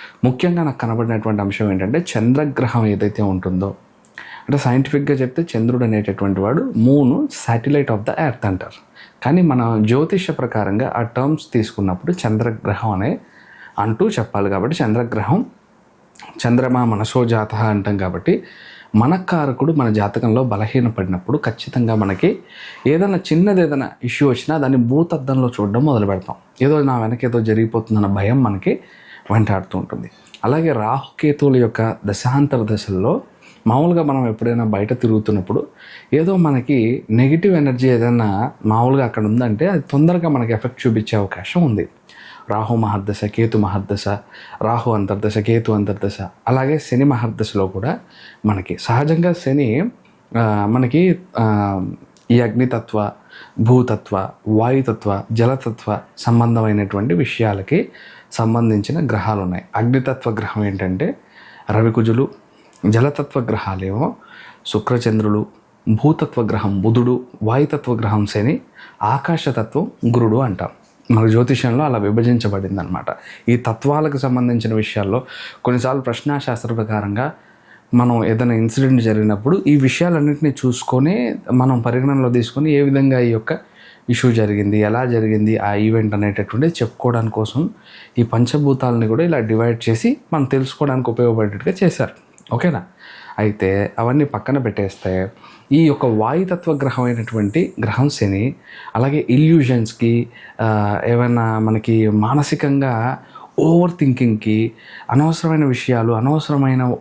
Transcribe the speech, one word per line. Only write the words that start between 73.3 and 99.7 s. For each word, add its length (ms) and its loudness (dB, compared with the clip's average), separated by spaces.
ఈ 80 4
తత్వాలకు 600 -2
సంబంధించిన 560 0
విషయాల్లో 500 -2
కొన్నిసార్లు 380 0
ప్రశ్నాశాస్త్ర 720 -4
ప్రకారంగా 580 -2
మనం 320 4
ఏదైనా 280 2
ఇన్సిడెంట్ 480 2
జరిగినప్పుడు 640 2
ఈ 80 6
విషయాలన్నింటినీ 800 2
చూసుకొనే 720 0
మనం 280 2
పరిగణనలో 480 0
తీసుకొని, 420 0
ఏ 100 4
విధంగా 380 2
ఈ 100 2
యొక్క 280 -2
ఇష్యూ 220 2
జరిగింది, 480 2
ఎలా 260 2
జరిగింది 520 2
ఆ 160 -2
ఈవెంట్ 400 2
అనేటటువంటిది 600 0
చెప్పుకోవడానికి 500 -2
కోసం 360 -2
ఈ 40 4
పంచభూతాలని 840 2
కూడా 160 2
ఇలా 160 2
డివైడ్ 500 0
చేసి 280 2
మనం 100 2
తెలుసుకోవడానికి 640 -2
ఉపయోగపడేట్టుగా 760 0
చేశారు. 480 -2
ఓకేనా? 280 0
అయితే 600 0
అవన్నీ 260 2
పక్కన 320 -2
పెట్టేస్తే, 720 -4
ఈ 140 6
యొక్క 200 2
వాయుతత్వ 640 0
గ్రహం 320 -2
అయినటువంటి 720 -2
గ్రహం 260 0
శని, 460 -2
అలాగే 340 0
ఇల్యూజన్స్‌కి, 960 2